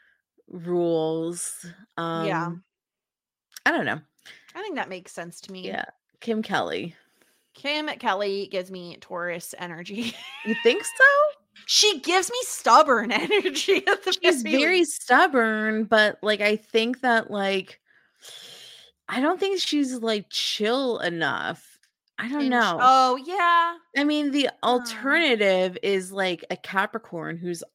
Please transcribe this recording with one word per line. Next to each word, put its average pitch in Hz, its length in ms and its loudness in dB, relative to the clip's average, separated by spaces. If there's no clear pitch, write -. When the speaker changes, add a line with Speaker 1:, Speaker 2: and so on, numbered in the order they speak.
Speaker 1:
rules. 170 1160 -2
Speaker 2:
Yeah. 165 480 -4
Speaker 1:
Um, 170 160 -10
I 269 80 2
don't 269 120 0
know. 131 160 -4
Speaker 2:
I 349 80 -10
think 403 140 -8
that 208 120 -6
makes 180 240 -14
sense 170 300 -14
to 196 100 -20
me. 185 140 -14
Speaker 1:
Yeah. 190 200 -8
Kim 220 220 -4
Kelly. 113 520 -4
Speaker 2:
Kim 302 340 -6
Kelly 202 480 -2
gives 185 240 -8
me 175 300 -16
Taurus 175 580 -10
energy. 185 640 -10
<laughs> - 60 -16
Speaker 1:
You 214 160 -2
think 415 220 2
so? - 200 2
Speaker 2:
She 415 320 4
gives 359 320 0
me 494 120 -4
stubborn 247 680 4
<laughs> 262 120 0
energy 381 640 0
at - 160 2
the 370 80 -2
Speaker 1:
She's 330 200 4
Speaker 2:
very 214 140 0
Speaker 1:
very 330 240 4
Speaker 2:
least. - 220 -2
Speaker 1:
stubborn, 226 840 2
but, 214 380 4
like, 208 180 0
I 208 140 2
think 226 460 -2
that, 233 320 2
like, 196 480 -4
I 247 120 -4
don't 349 200 0
think 392 200 0
she's, 277 340 -2
like, 220 360 -4
chill 240 720 -2
enough. 160 800 -4
I 214 100 -8
don't 294 140 -4
Speaker 2:
And 269 40 0
sh-, 262 40 0
Speaker 1:
know. 214 300 2
Speaker 2:
oh, 254 360 6
yeah. 339 600 0
Speaker 1:
I 285 80 0
mean, 294 260 0
the 277 200 0
Speaker 2:
Hmm. 214 60 0
Speaker 1:
alternative 226 1120 2
is, 190 300 -2
like, 190 380 -4
a 180 60 -6
Capricorn 180 800 -6
who's 170 280 -8